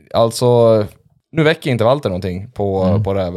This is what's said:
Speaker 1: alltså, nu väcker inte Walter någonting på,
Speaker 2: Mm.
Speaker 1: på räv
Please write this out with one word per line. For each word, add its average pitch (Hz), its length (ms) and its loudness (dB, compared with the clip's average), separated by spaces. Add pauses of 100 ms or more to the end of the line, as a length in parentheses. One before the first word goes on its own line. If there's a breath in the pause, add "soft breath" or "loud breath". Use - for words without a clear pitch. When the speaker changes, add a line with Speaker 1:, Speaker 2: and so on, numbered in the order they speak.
(140)
Speaker 1:
alltså, 113 720 2 (460)
nu 156 120 0
väcker 156 280 0
inte 110 120 0
Walter 120 260 0
någonting 92 420 -8
på, 95 320 -2
Speaker 2:
Mm. 98 200 2
Speaker 1:
på 98 100 -2
räv 95 240 -4